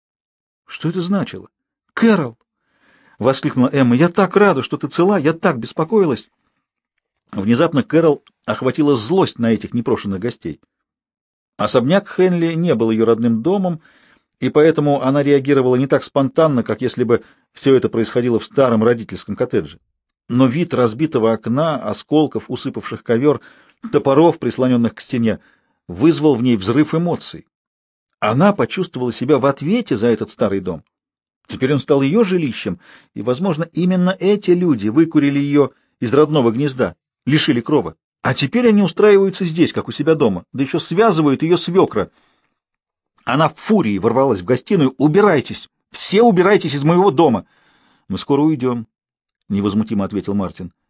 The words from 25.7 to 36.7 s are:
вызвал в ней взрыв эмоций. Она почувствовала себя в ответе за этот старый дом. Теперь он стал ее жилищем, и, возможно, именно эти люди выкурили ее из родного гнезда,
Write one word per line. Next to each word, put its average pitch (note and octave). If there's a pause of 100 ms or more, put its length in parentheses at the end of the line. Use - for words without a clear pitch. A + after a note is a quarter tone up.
вызвал C#3+
в A#2
ней B2
взрыв A#2
эмоций. E3 (720)
Она C3+
почувствовала B2+
себя B2+
в A#2+
ответе C#3+
за G#2
этот A2+
старый G2
дом. F2+ (680)
Теперь C#3
он C#3
стал C#3
ее D#3+
жилищем, E3+ (340)
и, A2+
возможно, D3+
именно F3+
эти G3
люди D#3+
выкурили C#3+
ее C#3+ (280)
из A#2
родного D3
гнезда, C3 (320)